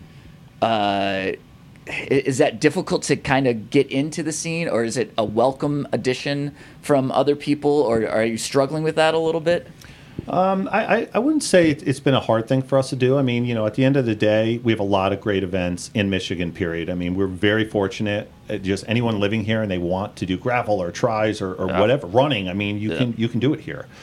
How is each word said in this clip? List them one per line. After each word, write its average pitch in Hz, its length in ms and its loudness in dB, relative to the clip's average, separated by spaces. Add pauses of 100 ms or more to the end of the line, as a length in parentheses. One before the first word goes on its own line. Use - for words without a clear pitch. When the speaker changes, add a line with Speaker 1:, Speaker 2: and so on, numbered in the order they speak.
(600)
Speaker 1:
uh, 107 40 2
i-, 98 720 0 (500)
is 135 520 -2
that 127 200 0
difficult 156 440 0
to 147 120 0
kinda 135 380 2
get 117 380 0
into 151 320 -4
the 156 80 -4
scene, 165 360 -4
or 113 160 0
is 113 140 -4
it 110 200 -2
a 113 60 2
welcome 135 680 0
addition 139 640 -2 (260)
from 135 300 2
other 139 240 2
people, 143 360 0
or 113 360 2
are 110 180 0
you 113 120 -2
struggling 139 460 0
with 156 120 0
that 160 180 4
a 160 60 2
little 160 220 0
bit? 170 260 0 (600)
Speaker 2:
Um, 190 440 0
I, 208 260 0
I, 226 180 -2
I 196 40 2
wouldn't 294 240 2
say 165 280 6
it, - 160 -2
it's 135 140 0
been 139 120 4
a 123 60 4
hard 113 280 0
thing 131 140 2
for 131 160 0
us 131 120 0
to 139 80 -4
do. 127 200 4
I 143 40 2
mean, 120 240 0
you 123 100 -2
know, 110 100 0
at 104 100 -2
the 131 100 4
end 139 100 4
of 135 100 2
the 113 100 2
day, 110 460 2
we 117 120 2
have 110 80 -2
a - 20 -2
lot 98 300 2
of 98 80 -6
great 98 220 0
events 90 500 -2
in 98 160 2
Michigan, 90 420 -2
period. 85 380 -4
I 90 40 -4
mean, 90 220 -4
we're 98 100 0
very 104 380 2
fortunate. 104 640 -2 (200)
Uh, 107 80 -6
just 95 320 -4
anyone 113 320 0
living 104 240 0
here 110 160 -2
and 104 100 -2
they 92 60 -2
want 90 400 -4
to - 80 -6
do 90 120 -2
gravel 110 440 -2
or 87 100 -4
tries 110 500 0
or, 92 140 -4
or 92 140 -4
Speaker 1:
Yeah. 90 100 -2
Speaker 2:
whatever, 120 260 2
running, 104 440 0
I 90 40 -6
mean, 101 260 -4
you 107 120 -4
Speaker 1:
Yeah. 160 60 -4
Speaker 2:
can, 123 200 0
you 113 120 0
can 113 100 -4
do 131 140 2
it - 80 -8
here. 71 260 -12 (160)